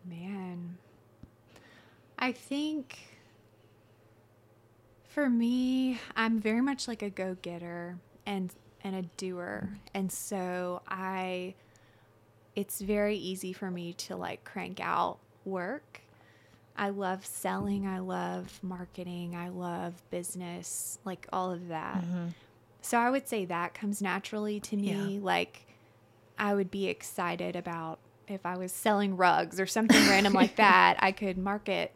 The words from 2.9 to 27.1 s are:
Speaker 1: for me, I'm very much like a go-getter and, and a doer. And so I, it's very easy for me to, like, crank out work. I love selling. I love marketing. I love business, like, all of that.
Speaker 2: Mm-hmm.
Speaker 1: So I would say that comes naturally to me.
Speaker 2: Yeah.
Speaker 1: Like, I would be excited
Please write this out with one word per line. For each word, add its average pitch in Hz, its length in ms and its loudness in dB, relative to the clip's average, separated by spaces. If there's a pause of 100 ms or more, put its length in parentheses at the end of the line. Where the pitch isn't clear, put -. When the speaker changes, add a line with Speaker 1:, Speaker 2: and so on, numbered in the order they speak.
Speaker 1:
for 294 240 2
me, 254 720 4 (180)
I'm 226 240 2
very 220 220 2
much 269 260 -2
like 226 140 -6
a 208 80 -4
go-getter 175 880 -8 (260)
and, 190 280 -2 (300)
and 190 140 -4
a 185 60 -4 (160)
doer. 180 520 -6 (240)
And 190 160 -2
so 180 800 -4
I, 185 640 -4 (1040)
it's - 240 -4
very 208 360 2
easy 185 360 -6
for 190 180 -6
me 175 240 -6
to, - 220 -8
like, 180 280 -8
crank 185 360 -10
out 175 380 0 (260)
work. 190 560 -6 (760)
I 202 140 -2
love 196 360 -4
selling. 196 600 -2
I 190 120 -4
love 180 640 -6
marketing. 180 720 -8
I 175 140 -8
love 175 460 -6 (160)
business, 175 920 -8
like, 185 280 -8
all 185 180 0
of 175 180 -6
that. 160 340 -4
Speaker 2:
Mm-hmm. 175 240 -2 (560)
Speaker 1:
So - 160 0
I 240 120 4
would 269 160 0
say 214 200 -2
that 175 280 -4
comes 202 260 -4
naturally 208 600 -2
to - 160 -6
me. 196 400 0
Speaker 2:
Yeah. 202 80 -6
Speaker 1:
Like, 180 380 0 (760)
I 208 160 2
would 190 160 0
be 196 160 -2
excited 175 680 -4